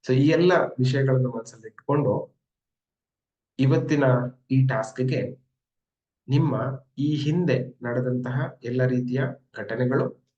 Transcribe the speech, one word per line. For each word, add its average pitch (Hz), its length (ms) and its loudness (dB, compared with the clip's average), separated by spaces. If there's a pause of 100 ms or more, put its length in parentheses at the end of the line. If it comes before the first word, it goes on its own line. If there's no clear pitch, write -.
So 131 60 2
ಈ 139 140 4
ಎಲ್ಲ 165 240 4 (280)
ವಿಷಯಗಳನ್ನು 131 500 2
ಮನಸ್ಸಲ್ಲಿ 113 380 -12
ಇಟ್ಕೊಂಡು - 680 -2 (1200)
ಇವತ್ತಿನ 139 440 2 (480)
ಈ 131 160 4
ಟಾಸ್ಕ್ಗೆ 127 720 -4 (880)
ನಿಮ್ಮ 131 340 2 (360)
ಈ 147 180 0
ಹಿಂದೆ 147 520 0
ನಡೆದಂತಹ 123 960 -4
ಎಲ್ಲ 127 220 0
ರೀತಿಯ 127 380 0 (340)
ಘಟನೆಗಳು 117 680 -2 (120)